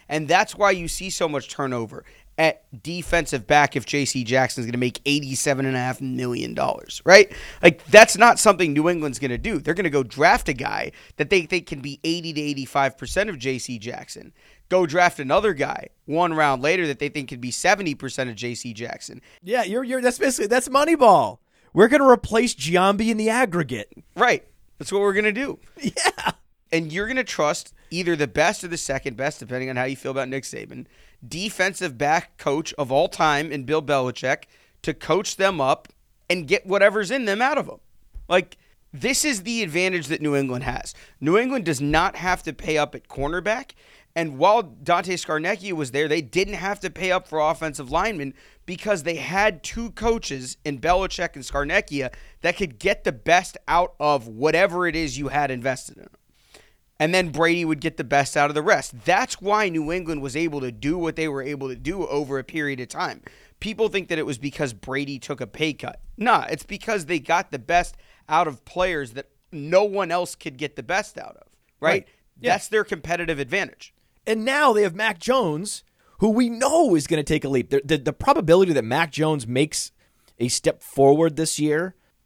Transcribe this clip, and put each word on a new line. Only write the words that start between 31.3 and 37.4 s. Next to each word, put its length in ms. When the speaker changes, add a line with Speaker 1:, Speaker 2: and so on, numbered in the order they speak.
Speaker 1:
back 420
coach 360
of 180
all 160
time 440
in 140
Bill 180
Belichick 640
to 140
coach 400
them 260
up 260
and 200
get 180
whatever's 460
in 140
them 160